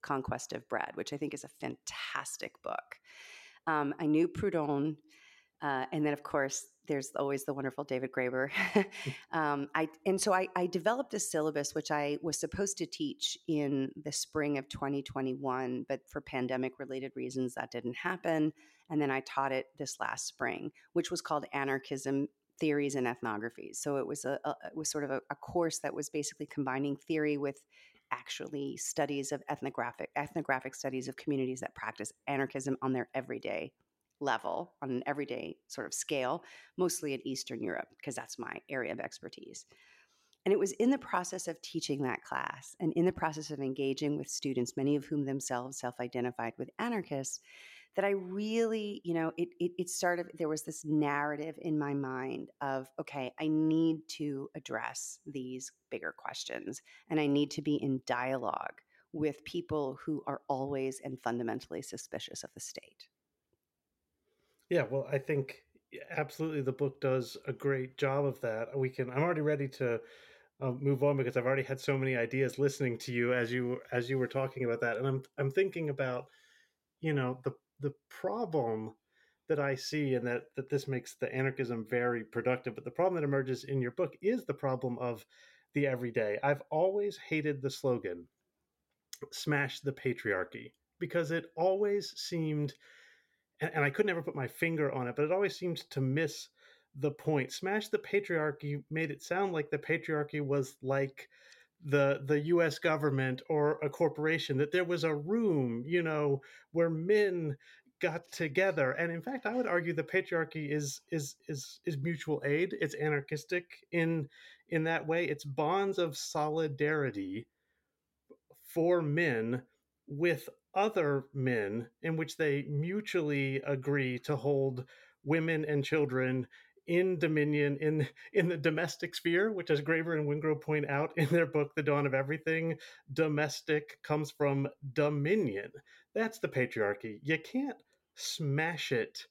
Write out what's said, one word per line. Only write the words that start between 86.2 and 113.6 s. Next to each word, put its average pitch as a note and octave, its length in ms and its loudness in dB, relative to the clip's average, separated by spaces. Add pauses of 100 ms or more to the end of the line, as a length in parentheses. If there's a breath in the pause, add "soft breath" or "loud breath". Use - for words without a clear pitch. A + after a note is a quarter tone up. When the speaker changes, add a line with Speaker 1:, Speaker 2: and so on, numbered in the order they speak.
Speaker 2:
I've C#3 280 2
always G3 460 2
hated D3 460 -2
the C3+ 80 0
slogan, G2 560 -2 (1040)
"Smash C#3+ 500 -2
the C#3 120 -2
patriarchy," A2+ 800 -2 (260)
because E3 320 -2
it E3 160 -2 (100)
always G3 640 2
seemed, D3+ 540 -2 (840 loud breath)
and, D#3 140 0
and C#3+ 100 4
I C#3 60 4
could G#3+ 160 2
never E3+ 160 0
put - 120 -6
my C3 140 -2
finger D#3+ 420 2
on B2+ 160 0
it, A#2+ 80 -4
but D3 100 2
it D#3 60 0
always F#3+ 260 2
seemed F3 340 -4
to C3+ 100 -2
miss C#3+ 480 0 (480 soft breath)
the C#3 160 0
point. C#3+ 400 0
Smash G3+ 360 -2
the G#3 100 2
patriarchy D3+ 920 0
made D#3 220 -2
it - 100 -10
sound F#3 300 0
like D3+ 180 -2
the D3+ 80 0
patriarchy D3+ 640 0
was C#3 420 0
like C3+ 460 0 (560 loud breath)
the, C#3 420 6
the D3 140 4
U E3+ 200 4
S D#3+ 200 2
government C3+ 680 2
or D3+ 360 4
a D3 40 2
corporation, D#3 680 2
that D3 140 2
there F3+ 100 4
was E3+ 220 0
a D#3 100 4
room, D3 720 2
you F3 160 2
know, D3 380 2 (320 loud breath)
where E3+ 180 4
men F3 640 2 (440 loud breath)
got E3+ 320 -2
together. D#3+ 600 4
And E3+ 200 0
in E3 100 -4
fact, C4 240 -4
I G#3+ 80 -2
would B3 140 2
argue F3 240 2
the D#3 100 0
patriarchy D#3+ 680 0
is, D3 300 -2 (100)
is, D3 240 -2 (100)
is, C#3+ 380 -8
is D#3 140 -2
mutual D3+ 460 -2
aid. D#3 360 2
It's D3+ 160 -2
anarchistic D3+ 680 -2 (280)